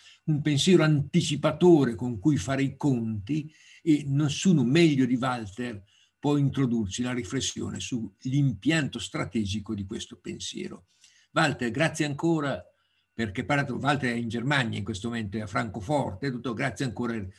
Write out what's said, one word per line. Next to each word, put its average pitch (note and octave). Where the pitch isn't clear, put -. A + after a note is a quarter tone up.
un D3
pensiero D#3
anticipatore D3+
con A#2+
cui D3
fare C3+
i C3+
conti, B2
e D3+
nessuno D3
meglio C#3
di B2
Walter A#2
può D3
introdurci B2
la B2
riflessione A#2
sull'impianto B2+
strategico G#2+
di G2
questo -
pensiero. -
Walter, B2+
grazie D3+
ancora, D3
perché A#2
parla, C#3
Walter C3
è A#2
in A#2+
Germania A#2
in G#2
questo G#2+
momento, A2+
è G#2+
a G#2+
Francoforte, A#2+
tutto, A#2+
grazie C3+
ancora A#2
per G2